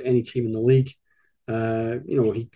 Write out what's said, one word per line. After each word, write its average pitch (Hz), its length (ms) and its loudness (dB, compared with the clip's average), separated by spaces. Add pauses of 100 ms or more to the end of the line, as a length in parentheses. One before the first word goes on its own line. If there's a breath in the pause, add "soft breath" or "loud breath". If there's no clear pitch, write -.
any 127 180 2
team 120 220 -4
in 110 80 -2
the 110 80 -2
league. 131 320 4 (560)
Uh, 113 560 -2
you 139 160 0
know, 110 100 2
he 113 260 -6